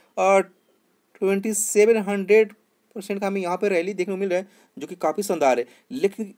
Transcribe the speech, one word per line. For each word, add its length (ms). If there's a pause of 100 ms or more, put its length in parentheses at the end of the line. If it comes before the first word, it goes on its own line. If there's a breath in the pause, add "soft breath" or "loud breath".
(180 soft breath)
अ, 220 (760)
ट्वेंटी 380
सेवन 440
हंड्रेड 560 (420)
परसेंट 260
का 60
हमें 140
यहाँ 160
पे 120
रैली 240
देखने 200
को 40
मिल 120
रहा 100
है, 80 (300 soft breath)
जो 100
कि 80
काफ़ी 280
शानदार 360
है। 60 (260 soft breath)
लेकिन 460